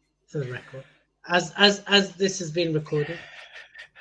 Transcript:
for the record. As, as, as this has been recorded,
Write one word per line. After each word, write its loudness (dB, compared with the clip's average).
for -8
the -6
record. -14
As, 2
as, 6
as 4
this -2
has -6
been 0
recorded, -2